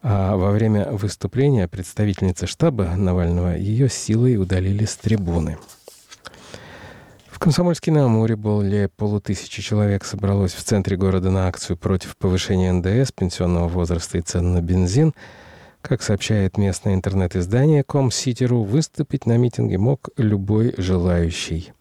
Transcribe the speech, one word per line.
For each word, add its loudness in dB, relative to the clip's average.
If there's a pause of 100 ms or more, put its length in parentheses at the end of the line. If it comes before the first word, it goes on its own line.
А 0
во 2
время 2
выступления 0
представительница -2
штаба 0
Навального 0
ее 0
силой 0
удалили 0
с -6
трибуны. -2 (1700)
В -20
Комсомольске-на-Амуре 2
более 0
полутысячи -4
человек 0
собралось 0
в -14
центре 0
города 0
на 2
акцию -6
против -4
повышения 0
Н 2
Д 2
С, -6
пенсионного 0
возраста -2
и -2
цен -2
на 2
бензин. 2 (680)
Как -4
сообщает 0
местное 0
интернет-издание 2
ком 0
сити -2
ру, 2
выступить -2
на 4
митинге 0
мог 0
любой 2
желающий. -2